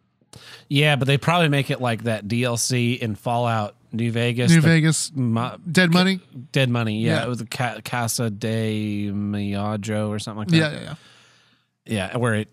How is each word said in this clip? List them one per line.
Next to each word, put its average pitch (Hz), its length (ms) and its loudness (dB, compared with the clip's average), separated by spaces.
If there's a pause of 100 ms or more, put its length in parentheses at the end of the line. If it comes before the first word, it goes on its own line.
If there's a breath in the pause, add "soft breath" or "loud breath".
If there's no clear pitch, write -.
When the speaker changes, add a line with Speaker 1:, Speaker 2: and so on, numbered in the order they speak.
(680 loud breath)
Speaker 1:
Yeah, 147 280 4
but 131 120 0
they 139 120 4
probably 165 300 4
make 139 200 2
it 131 100 -2
like 117 240 -2
that 107 240 -2
D 120 160 0
L 120 140 0
C 120 360 0
in 117 220 -4
Fallout 117 600 -2 (160)
New 117 200 -2
Vegas. 120 400 0
Speaker 2:
New 165 100 8
Speaker 1:
the 151 60 4
Speaker 2:
Vegas. 160 460 2
Speaker 1:
mo-, 117 440 -2 (140)
Speaker 2:
Dead 175 220 4
Money? 185 260 4 (320)
Speaker 1:
Dead 135 180 2
Money, 110 320 0
yeah. 135 180 2
Speaker 2:
Yeah. 117 60 -4
Speaker 1:
It 120 40 -6
was 117 120 -6
a 113 40 -10
Ca-, 113 400 -6
Casa 117 460 -2
de 107 800 -4
Miajo 104 960 -2
or 104 100 -4
something 107 200 -10
like 107 100 -6
that. 165 80 2
Speaker 2:
Yeah, 156 140 0
yeah, 60 120 -10
yeah. 151 120 -12 (1160 soft breath)
Speaker 1:
Yeah, 123 60 -6
where 117 160 0
it, 107 200 -2